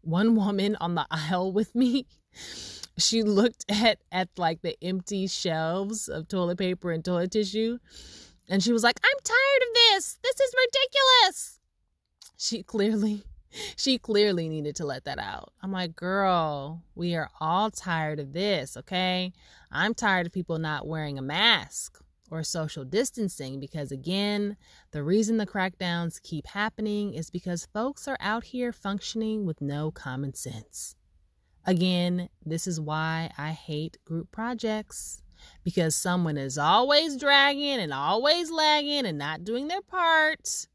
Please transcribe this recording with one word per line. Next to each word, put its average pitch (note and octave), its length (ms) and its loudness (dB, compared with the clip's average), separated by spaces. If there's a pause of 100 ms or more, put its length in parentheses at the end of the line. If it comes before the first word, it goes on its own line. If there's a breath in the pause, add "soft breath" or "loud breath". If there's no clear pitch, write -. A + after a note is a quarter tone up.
One G3+ 340 4
woman G3+ 420 2
on F3 180 -2
the D3 120 -2
<laughs> - 40 -10
aisle F3+ 420 -2
with G#3+ 220 0
me, B3+ 320 4 (920 loud breath)
she A3 240 2
looked G#3+ 480 4
at, G#3+ 300 2 (120)
at, F3+ 260 -2
like, E3 260 0
the F3+ 180 -4
empty F#3+ 460 -4
shelves F3+ 840 -2
of D#3+ 180 -6
toilet F3+ 300 0
paper F3+ 340 -2
and D#3+ 140 -4
toilet F3+ 240 0
tissue, G#3+ 480 0 (720 loud breath)
and F#3 140 2
she A#3 100 4
was A3+ 80 4
like, A#3+ 220 4
"I'm C5+ 200 2
tired B4+ 460 4
of A4+ 60 -2
this. A4+ 480 6
This B4+ 160 0
is B4+ 160 2 (100)
ridiculous." B4+ 920 4 (760)
She - 280 -6
clearly, G#3 600 0 (500 loud breath)
she C4 240 0
clearly G3+ 500 2
needed D3 280 -6
to E3 80 -4
let C3+ 200 -6
that - 140 -8
out. - 420 -10
I'm F#3 100 -6
like, F3+ 240 -6
"Girl, E3 840 0 (140)
we F3 180 -4
are D#3+ 160 -4 (100)
all F#3 300 0
tired D#3 500 -4
of C#3 140 -10
this, F3+ 420 -2
okay? F#3 580 -2 (380 soft breath)
I'm F#3+ 220 0
tired F#3 320 2
of E3+ 80 -10
people E3+ 240 -4
not D3+ 300 -4
wearing D3+ 320 -6
a - 20 -6
mask E3+ 800 0 (300)
or D#3+ 140 -6
social D#3 400 -6
distancing E3+ 760 -4
because, C#3+ 320 -8
again, G3+ 680 -2 (340 soft breath)
the D3+ 100 -6
reason G#3+ 360 2
the G#3+ 100 0
crackdowns F3 720 -4
keep D#3 240 -8
happening G#3 680 -4
is D#3 160 -8
because F3+ 440 -6
folks B3 320 -6
are C4+ 140 -6
out A3+ 240 -2
here B3 300 -6
functioning G#3+ 720 -4
with D#3+ 160 -4
no D3 300 -2
common C3+ 420 -8
sense." - 640 -10 (680)
Again, F3+ 640 2 (180)
this D#3+ 220 -4
is D#3+ 140 -4
why D#3+ 560 -4
I D3+ 140 -6
hate D#3 520 -8
group E3 280 -8
projects, A3 880 -6 (420 soft breath)
because E3 320 0
someone F3 420 0
is C3+ 200 -6
always C4 600 4
dragging C#4+ 600 4
and D#3 140 -2
always C4 580 2
lagging D4 540 2
and D#3+ 120 -2
not D#3 280 -2
doing B3 240 -4
their F#4+ 120 -4
part. D#4+ 920 0